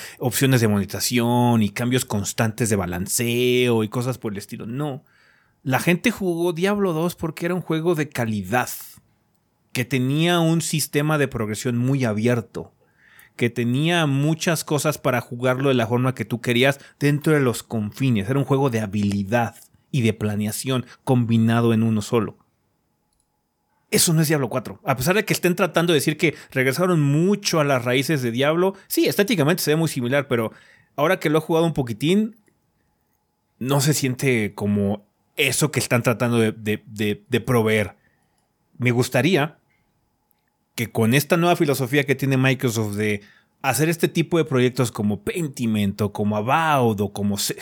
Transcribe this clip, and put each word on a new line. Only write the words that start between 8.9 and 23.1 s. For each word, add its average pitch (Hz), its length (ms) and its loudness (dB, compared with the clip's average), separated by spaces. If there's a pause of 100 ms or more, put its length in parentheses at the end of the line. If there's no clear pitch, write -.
que 123 140 -2
tenía 147 540 0
un 165 220 2
sistema 156 560 -2
de 139 120 0
progresión 113 480 -4
muy 131 280 0
abierto, 107 680 -2 (640)
que 117 120 0
tenía 147 560 0
muchas 151 600 0
cosas 151 320 -2
para 123 240 -2
jugarlo 127 480 -2
de 135 60 2
la 113 120 2
forma 123 260 0
que 113 120 -6
tú 113 160 -6
querías 123 380 2 (200)
dentro 143 340 2
de 147 60 4
los 123 240 0
confines. 107 680 -2
Era 135 100 0
un 139 60 0
juego 139 240 2
de 113 120 -2
habilidad 101 720 -2 (360)
y 143 100 0
de 110 120 2
planeación 107 720 -4 (180)
combinado 113 680 2
en 110 100 2
uno 110 180 0
solo. 110 360 -2 (1500)